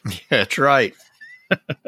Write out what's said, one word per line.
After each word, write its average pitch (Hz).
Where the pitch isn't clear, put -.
Yeah, 104
that's 107
right. 135
<laughs> 156